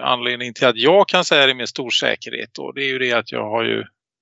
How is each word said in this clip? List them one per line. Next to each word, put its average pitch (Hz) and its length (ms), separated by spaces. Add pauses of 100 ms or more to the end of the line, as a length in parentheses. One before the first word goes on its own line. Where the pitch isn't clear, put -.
anledningen 123 540
till - 120
att 120 100
jag 165 320
kan 180 160
säga 147 220
det 131 80
med 123 140
stor 123 220
säkerhet - 640
då, - 180
det 131 100
är 139 60
ju 131 100
det 127 140
att 117 200
jag 113 180
har 113 140
ju, 113 160 (420)